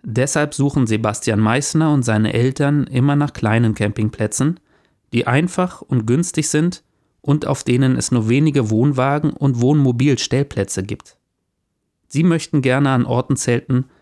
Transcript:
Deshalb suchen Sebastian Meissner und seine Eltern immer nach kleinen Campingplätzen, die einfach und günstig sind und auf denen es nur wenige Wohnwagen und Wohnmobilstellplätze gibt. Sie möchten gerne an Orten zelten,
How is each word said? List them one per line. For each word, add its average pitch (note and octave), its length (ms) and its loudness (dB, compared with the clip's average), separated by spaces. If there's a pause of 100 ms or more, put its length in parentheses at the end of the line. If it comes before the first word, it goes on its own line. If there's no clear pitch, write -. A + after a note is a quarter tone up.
Deshalb C3+ 460 -2
suchen C3+ 340 0
Sebastian G#2+ 540 -2
Meissner C3+ 500 0
und C#3+ 120 2
seine A2 320 0
Eltern C#3 520 0
immer C#3 300 0
nach C#3+ 160 0
kleinen A2+ 420 0
Campingplätzen, G#2+ 840 -2 (540)
die A#2+ 120 0
einfach F3+ 540 -2
und A#2 240 -2
günstig D3 460 -2
sind E3 340 0 (380)
und C#3+ 240 0
auf C3+ 180 -4
denen B2+ 320 2
es A#2+ 160 -2
nur A2+ 160 0
wenige C3+ 400 2
Wohnwagen C#3 640 0
und B2+ 320 0
Wohnmobilstellplätze C3 1200 0
gibt. - 340 -10 (920)
Sie D3+ 160 -2
möchten E3 380 0
gerne C3+ 300 0
an B2+ 160 2
Orten B2 300 -2
zelten, B2+ 500 -2 (160)